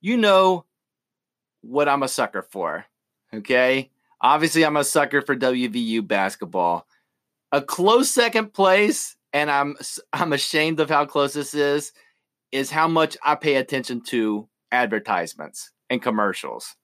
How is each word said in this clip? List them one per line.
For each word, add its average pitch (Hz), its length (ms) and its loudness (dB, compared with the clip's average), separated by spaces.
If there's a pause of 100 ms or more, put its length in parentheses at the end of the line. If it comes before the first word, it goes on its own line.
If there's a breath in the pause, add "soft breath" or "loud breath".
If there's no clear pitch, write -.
you 226 160 0
know 190 480 4 (960)
what 139 260 0
I'm 139 140 2
a 131 60 -2
sucker 107 340 -4
for, 85 420 -8 (480)
okay? 127 580 0 (300)
Obviously, 156 420 4
I'm 151 140 2
a 147 80 2
sucker 143 380 0
for 139 120 -2
W 127 360 0
V 113 80 -6
U 113 240 -2
basketball. 95 840 -2 (640)
A 143 120 0
close 226 480 2
second 226 420 0
place, 196 640 2 (160)
and 147 180 0
I'm 143 300 0
s-, - 200 -12 (120)
I'm 160 220 -2
ashamed 156 460 0
of 156 100 0
how 147 160 2
close 143 260 0
this 147 220 -8
is, 147 380 0 (600 soft breath)
is 135 180 -4
how 156 160 0
much 160 380 0
I 151 120 2
pay 147 180 0
attention 127 540 -4
to 110 420 -2 (200)
advertisements 104 1000 -4 (180)
and 123 140 -4
commercials. 101 800 -4